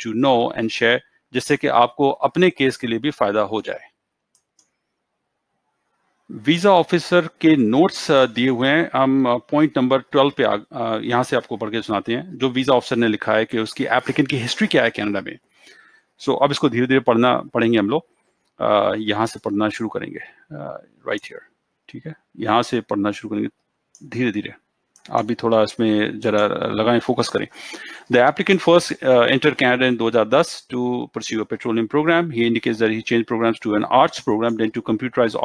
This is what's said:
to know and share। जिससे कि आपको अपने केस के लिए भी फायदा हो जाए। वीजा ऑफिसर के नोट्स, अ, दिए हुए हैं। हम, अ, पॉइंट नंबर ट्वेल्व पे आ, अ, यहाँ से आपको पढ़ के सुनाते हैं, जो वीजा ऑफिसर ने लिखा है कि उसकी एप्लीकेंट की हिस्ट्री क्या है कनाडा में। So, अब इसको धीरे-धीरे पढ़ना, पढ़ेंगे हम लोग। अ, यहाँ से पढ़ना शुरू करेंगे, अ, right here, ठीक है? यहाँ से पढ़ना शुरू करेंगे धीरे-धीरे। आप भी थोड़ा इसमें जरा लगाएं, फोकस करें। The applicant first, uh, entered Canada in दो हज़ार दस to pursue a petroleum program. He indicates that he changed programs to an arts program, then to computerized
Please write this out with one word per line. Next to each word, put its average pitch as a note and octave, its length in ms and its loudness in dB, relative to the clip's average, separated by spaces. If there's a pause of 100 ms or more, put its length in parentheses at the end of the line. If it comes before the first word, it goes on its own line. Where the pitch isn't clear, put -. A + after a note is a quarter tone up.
to A2 80 -4
know B2 440 2
and A2+ 120 -2
share। A#2+ 300 2 (360)
जिससे C#3+ 200 0
कि D3 100 -2
आपको B2+ 440 2
अपने E3 400 0
केस C3+ 260 0
के B2+ 100 -8
लिए A#2 120 -2
भी C#3 120 -4
फायदा G#2 300 0
हो G#2 220 -4
जाए। - 280 -12 (2500)
वीजा E3 400 0
ऑफिसर F3 580 2 (120)
के D#3 160 6
नोट्स, C3 540 2
अ, C3+ 160 6
दिए A#2+ 220 0
हुए B2+ 200 0
हैं। D#3 260 0
हम, C3+ 340 2
अ, A#2+ 80 2
पॉइंट D3 420 0
नंबर B2+ 200 2
ट्वेल्व C#3 320 2
पे C3 140 -2
आ, G#2 120 0 (160)
अ, A2+ 260 -4
यहाँ A#2+ 240 0
से B2+ 140 -2
आपको A#2 200 -4
पढ़ G#2+ 140 -6
के A2 120 -4
सुनाते A2 320 -4
हैं, E3+ 240 -8
जो C3 100 0
वीजा C3 240 0
ऑफिसर B2 240 0
ने A#2 120 2
लिखा G#2+ 260 -2
है A2 100 2
कि A#2 140 -6
उसकी A2 260 -4
एप्लीकेंट C3 440 0
की D3 80 -4
हिस्ट्री B2 300 -4
क्या C3 180 2
है A2+ 60 0
कनाडा G#2 300 -4
में। - 180 -12 (840)
So, - 220 -2
अब C#3+ 80 4
इसको C#3+ 180 0
धीरे-धीरे B2+ 320 2
पढ़ना, B2 360 2
पढ़ेंगे A#2 420 0
हम G2+ 120 0
लोग। D#3 160 -4 (540)
अ, G#2 340 2
यहाँ G#2+ 320 -2
से G#2+ 120 -8
पढ़ना G#2 300 -2
शुरू G#2+ 200 -6
करेंगे, G#2 320 -10 (320)
अ, - 300 -14 (260)
right G#2 140 -6
here, - 200 -18 (460)
ठीक B2+ 180 -16
है? D#3 80 -14 (220)
यहाँ A2+ 260 0
से A#2 180 -2
पढ़ना G#2 300 -2
शुरू G#2+ 260 -8
करेंगे G#2+ 120 -4 (600)
धीरे-धीरे। G#2 580 -6 (440)
आप A#2 140 0
भी A#2 100 -4
थोड़ा A2+ 280 2
इसमें G#2+ 580 0
जरा G#2+ 260 2 (280)
लगाएं, A2+ 260 2
फोकस B2 280 -2
करें। G#2 180 -4 (680)
The B2 100 6
applicant F3 380 2
first, E3+ 320 4 (100)
uh, B2+ 320 4
entered C3+ 240 2
Canada B2+ 280 2
in B2 120 2
दो A2+ 100 0
हज़ार A2 200 2
दस - 440 0
to B2 100 -4 (320)
pursue A2+ 260 -6
a G#2 40 -4
petroleum A2+ 440 -4
program. E3 420 0
He A#2 160 0
indicates A#2 320 -2
that A2 120 2
he A2 120 -4
changed A#2 240 0
programs A#2 340 -2
to G#2 140 -2
an G#2+ 100 0
arts C#3 360 2
program, A2+ 360 -2
then A2 140 -2
to A2+ 120 -8
computerized A#2 640 -2